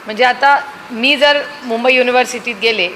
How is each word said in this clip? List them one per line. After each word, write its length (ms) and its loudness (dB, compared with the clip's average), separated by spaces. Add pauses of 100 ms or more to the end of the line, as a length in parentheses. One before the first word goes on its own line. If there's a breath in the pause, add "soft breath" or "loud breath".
म्हणजे 200 0
आता 360 4 (300)
मी 260 0
जर 220 4 (260)
मुंबई 300 0
युनिव्हर्सिटीत 680 0
गेले 340 0